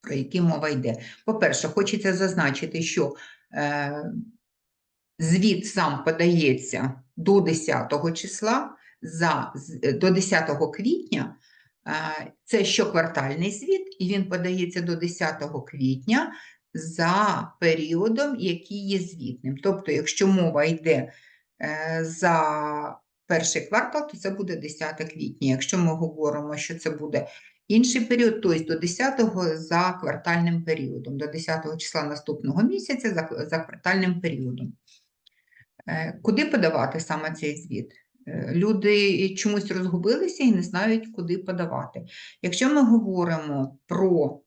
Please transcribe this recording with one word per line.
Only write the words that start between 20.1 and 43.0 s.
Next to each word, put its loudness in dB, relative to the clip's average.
мова 4
йде, 0
е, -4
за 0
перший 0
квартал, -2
то -16
це -6
буде -6
десяте -8
квітня. -6
Якщо 0
ми 4
говоримо, -4
що -8
це -4
буде -4
інший 4
період, 2
то 4
есть 0
до -2
десятого 0
за 0
квартальним 0
періодом, -4
до -4
десятого -4
числа -4
наступного -2
місяця 0
за, -4
за -2
квартальним 0
періодом. -6
Е, -6
куди 2
подавати 2
саме -4
цей -6
звіт? -8
Е, -6
люди 4
чомусь -2
розгубилися 0
і 8
не 4
знають, 0
куди -2
подавати. -6
Якщо 0
ми 6
говоримо 2